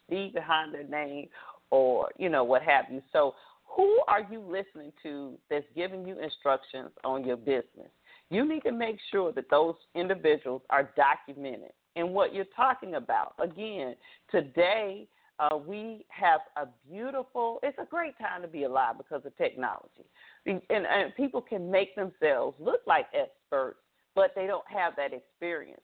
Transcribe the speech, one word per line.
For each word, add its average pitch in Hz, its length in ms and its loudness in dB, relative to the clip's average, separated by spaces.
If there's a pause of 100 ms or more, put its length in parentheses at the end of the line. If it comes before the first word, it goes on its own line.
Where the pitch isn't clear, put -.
D 196 240 -4
behind 156 400 -2
their 143 140 -12
name 143 400 -6 (420)
or, 127 480 4
you 190 120 -2
know, 139 160 4
what 127 160 4
have 139 280 4
you. 131 120 -8 (100)
So 143 240 4 (300)
who 403 420 4
are - 240 2
you 226 80 -12
listening 175 540 -10 (100)
to 143 340 -10 (120)
that's 147 160 -2 (100)
giving 185 320 -6
you 190 120 -10
instructions 135 720 -2 (120)
on 131 220 -2
your 123 120 -2
business? 123 540 -4 (380)
You 240 180 2
need 311 160 -2
to - 80 0
make 226 280 -4 (120)
sure 185 220 2
that 127 160 -6
those 160 260 4 (200)
individuals 160 720 0
are 139 260 2
documented, 139 760 0 (260)
and 180 140 -2
what 196 200 2
you're 190 120 -4 (100)
talking 240 400 0
about. - 440 -2
Again, 175 560 -6 (360)
today, 190 760 0 (320)
uh, 151 180 2
we 214 520 -10
have 170 320 4 (160)
a 147 80 -4 (240)
beautiful, 240 760 -6
it's 285 140 -4
a 339 80 -10
great 330 320 -6
time 190 240 -8
to 175 60 -10
be 156 160 -6
alive 127 340 0
because 135 280 -10
of 135 120 -16
technology. - 680 -4 (400)
And, 190 240 -2
and 196 460 2
people 262 260 -2
can 180 280 -8
make 190 260 2
themselves 151 640 0
look 254 280 0
like 156 260 4
experts, 135 640 -4 (360)
but 190 200 4
they 190 120 -4
don't 196 200 -4
have 175 300 -2
that 139 160 -4
experience 160 720 -10